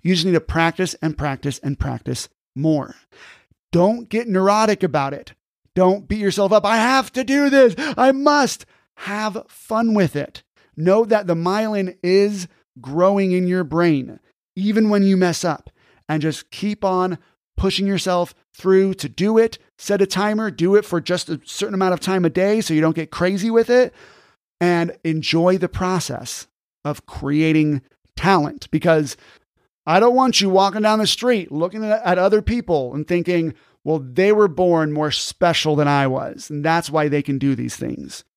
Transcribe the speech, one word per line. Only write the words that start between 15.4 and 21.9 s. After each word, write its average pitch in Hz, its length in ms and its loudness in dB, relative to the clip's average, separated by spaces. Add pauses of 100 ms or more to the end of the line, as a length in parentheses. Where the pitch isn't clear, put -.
up. - 240 -6 (400)
And 151 120 -2
just 151 300 -6
keep 208 320 -6
on 185 340 -2 (380)
pushing 190 320 -2
yourself 180 480 -2 (180)
through 190 420 2
to 147 120 -10
do 208 300 0
it. 226 200 2 (200)
Set 202 240 -2
a 196 40 4
timer. 208 460 -4
Do 170 240 0
it 208 80 4
for 175 160 -4
just 175 300 -6
a 156 160 -6
certain 202 300 -8
amount 190 180 2